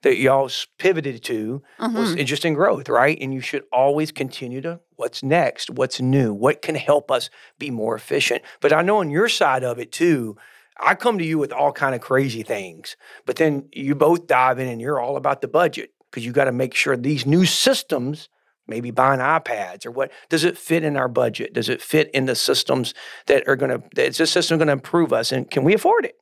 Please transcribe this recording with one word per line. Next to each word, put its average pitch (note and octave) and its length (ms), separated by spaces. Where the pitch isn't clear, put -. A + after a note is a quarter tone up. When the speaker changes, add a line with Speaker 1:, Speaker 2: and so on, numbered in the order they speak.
Speaker 1:
that C3 160
y'all C3+ 260
s-, - 220
pivoted D3+ 460
to A#2 380
was A3+ 340
Speaker 2:
Mm-hmm. D3 120
Speaker 1:
just C#3+ 180
in D#3+ 80
growth, C#3+ 380
right? C3 280
And C3+ 140
you C3 80
should - 220
always C#3+ 400
continue C3 480
to, E3+ 200
what's - 260
next? C#3+ 480
What's - 280
new? B2+ 360
What B2+ 260
can D#3 140
help D3 360
us B2 200
be C#3+ 120
more A2+ 260
efficient? - 460
But C#3+ 140
I D#3+ 80
know G3+ 160
on E3+ 100
your F3+ 220
side C3 340
of A#2+ 140
it B2 120
too, C3 460
I F#3 160
come A3+ 220
to F3 80
you D#3+ 140
with C#3+ 160
all C#3+ 180
kind C3+ 220
of A#2 80
crazy C3 400
things, F#2+ 540
but B2 120
then D3 360
you C#3 220
both D#3+ 320
dive B2+ 320
in C3 100
and A#2 100
you're C3 220
all C3+ 160
about C3+ 240
the B2+ 80
budget - 440
'cause A#2+ 140
you B2 60
gotta C3+ 200
make B2 220
sure C3 240
these C3 260
new E3+ 220
systems, D3+ 840
maybe A#2+ 240
buying C3 300
iPads A2+ 640
or A#2+ 60
what, B2+ 200
does D#3+ 120
it E3+ 140
fit E3 280
in D3 120
our C3 120
budget? A#2 440
Does A#2+ 160
it B2 140
fit D#3 320
in C3+ 100
the C3 100
systems C3 600
that C#3 200
are C3+ 100
gonna, B2+ 260
is C3 200
this D#3+ 140
system E3 280
gonna D3+ 140
improve D#3 400
us? A#2 200
And C3 180
can C3+ 140
we E3 100
afford G#4 320
it? - 160